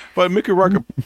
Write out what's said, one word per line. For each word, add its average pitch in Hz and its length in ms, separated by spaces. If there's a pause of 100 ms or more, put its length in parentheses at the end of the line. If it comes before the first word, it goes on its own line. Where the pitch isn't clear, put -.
(140)
But 180 180
Mickey 208 200
Rourke 190 320 (220)